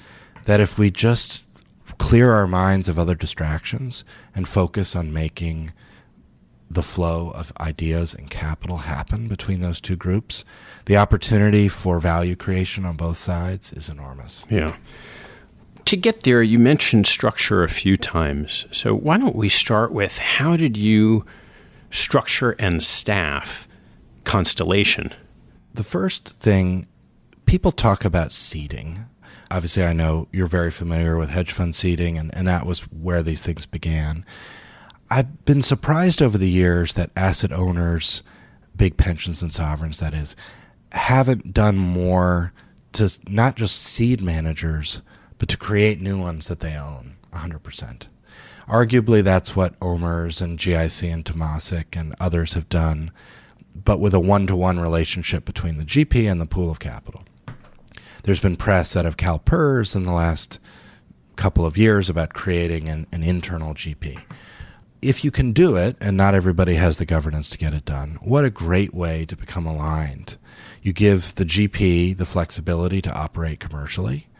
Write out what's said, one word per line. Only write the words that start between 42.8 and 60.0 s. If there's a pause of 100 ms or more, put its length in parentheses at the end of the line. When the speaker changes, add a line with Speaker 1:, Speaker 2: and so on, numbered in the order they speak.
Speaker 1:
to (120)
not
just
seed
managers, (360)
but
to
create
new
ones
that
they
own (180)
a
hundred
percent. (600)
Arguably,
that's
what
omers
and
G
I
C
and
Temasek
and
others
have
done, (640)
but
with
a
one-to-one
relationship
between
the
G
P
and
the
pool
of
capital. (1000)
There's
been
press
out
of
CalPERS
in